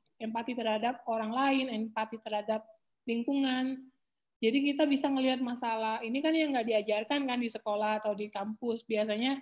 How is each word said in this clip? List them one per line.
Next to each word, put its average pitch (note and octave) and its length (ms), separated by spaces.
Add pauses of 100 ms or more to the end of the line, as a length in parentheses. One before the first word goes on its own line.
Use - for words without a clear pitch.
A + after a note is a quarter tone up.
(160)
Empati A3+ 400
terhadap A3+ 560
orang A3 240
lain, C4+ 320
empati A3 560
terhadap G#3+ 400 (400)
lingkungan. C4 800 (560)
Jadi C#4 320
kita D4+ 160
bisa C#4 240
ngelihat C4 320
masalah. A3+ 560
Ini A#3+ 240
kan D#4 80
yang D#4 240
nggak A3+ 160
diajarkan A3 560
kan B3 120
di A#3 120
sekolah G#3+ 480
atau G#3+ 160
di G#3 160
kampus. A3 560
Biasanya A3 540